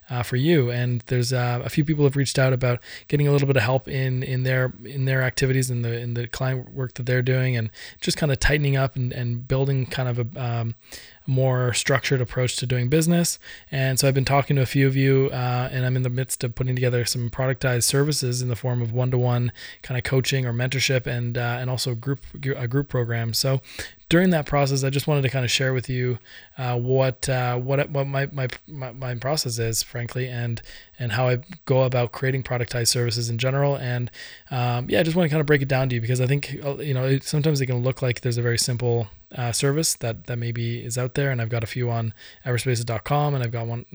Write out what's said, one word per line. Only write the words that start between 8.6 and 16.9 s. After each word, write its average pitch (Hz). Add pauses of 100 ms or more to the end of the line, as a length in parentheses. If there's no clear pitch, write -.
up 135
and, 127
and 123
building 135
kind 127
of 120
a, 123
um, 117 (520)
more 127
structured 131
approach 127
to -
doing 123
business. 165 (340)
And 131
so 139
I've 131
been 131
talking 139
to 139
a -
few 139
of 131
you, 135
uh, 123
and 127
I'm 127
in 127
the 127
midst 127
of 120
putting 127
together 123